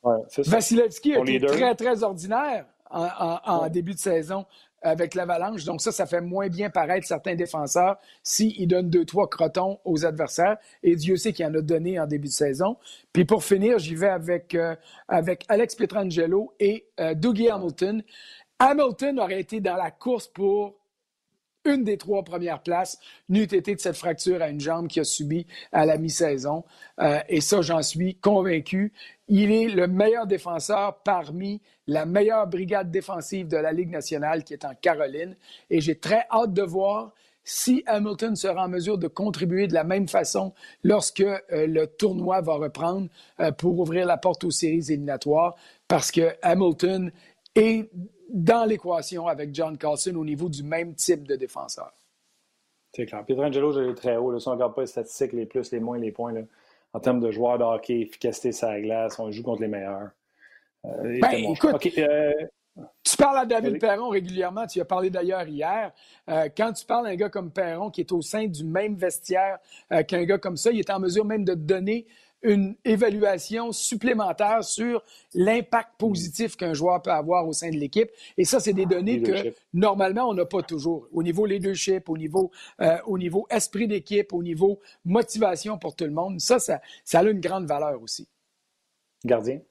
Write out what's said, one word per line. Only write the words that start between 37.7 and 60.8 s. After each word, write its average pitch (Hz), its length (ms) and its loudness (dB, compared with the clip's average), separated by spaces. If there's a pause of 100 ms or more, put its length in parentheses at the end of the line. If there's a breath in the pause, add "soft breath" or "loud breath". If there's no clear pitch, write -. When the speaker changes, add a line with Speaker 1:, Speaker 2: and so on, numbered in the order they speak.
Speaker 1:
Hamilton 208 480 0
sera 185 300 -2
en 180 40 -2
mesure 180 280 -2
de 170 120 -2
contribuer 190 580 0
de 165 80 -2
la 160 100 2
même 185 240 0
façon 190 460 0 (300 loud breath)
lorsque, 208 360 2
euh, 196 200 2 (100)
le 156 360 2
tournoi 185 540 0
va 160 140 0
reprendre, 165 540 -4 (320 soft breath)
euh, 160 120 2
pour 175 260 0
ouvrir 175 280 0
la 175 100 2
porte - 280 0
aux 170 60 0
séries 160 400 0
éliminatoires. 147 640 2 (320 soft breath)
Parce 160 240 2
que 165 300 4
Hamilton 180 720 2 (460 soft breath)
est 220 340 4 (400)
dans 226 360 4
l'équation 175 600 -2
avec 147 280 -4
John 160 240 -4
Carlson 151 380 -2
au 160 100 -4
niveau 151 240 -4
du 143 120 -8
même 160 320 -4
type 151 320 0
de 139 80 -2
défenseur. - 560 -10 (1040)
Speaker 2:
C'est 120 120 -8
clair. 104 180 -12
Pietrangelo, 139 480 0
je 139 80 0
l'ai 123 140 -2
très 123 220 -2
haut, 123 140 0
là. 120 80 -2
Si 110 100 -8
on - 20 -4
regarde 123 240 -2
pas 135 80 -4
les 123 40 -4
statistiques, - 460 -6
les 117 140 -4
plus, 123 260 -6
les 117 80 -4
moins, 120 160 -6
les 113 160 -6
points, 117 220 -8
là, 113 80 -8 (500 soft breath)
en 139 80 -8
termes 127 200 0
de 117 100 0
joueur 120 260 0
de 120 80 0
hockey, 117 380 0
efficacité 117 500 -4
sur 113 160 -4
la 104 140 -4
glace, 110 360 -4
on 110 140 -6
joue 110 100 -10
contre 117 200 -4
les 110 60 -4
meilleurs. 98 420 -8 (720 soft breath)